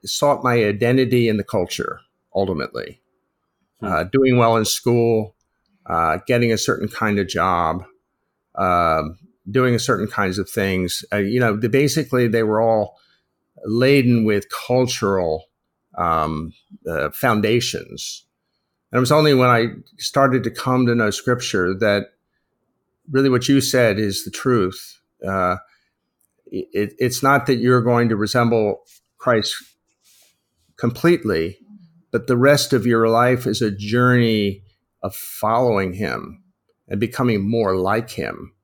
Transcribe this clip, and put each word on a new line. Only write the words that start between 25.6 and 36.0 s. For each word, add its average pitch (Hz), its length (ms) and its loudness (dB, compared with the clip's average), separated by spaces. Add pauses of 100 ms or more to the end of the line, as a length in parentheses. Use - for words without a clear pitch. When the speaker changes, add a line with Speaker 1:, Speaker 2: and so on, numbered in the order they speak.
Speaker 1:
it, 104 480 -6
it's 127 240 -2
not 135 240 2
that 135 100 2
you're 123 260 2
going 120 260 2
to 110 80 0
resemble 110 680 0 (360)
Christ 113 360 0 (1200)
completely, 110 840 0 (520)
but 113 160 -4
the 127 100 2
rest 139 360 4
of 120 140 2
your 113 220 4
life 123 380 2
is 110 140 -2
a 107 100 0
journey 107 920 0 (400)
of 95 120 -6
following 107 800 -2
him 76 500 -8 (460)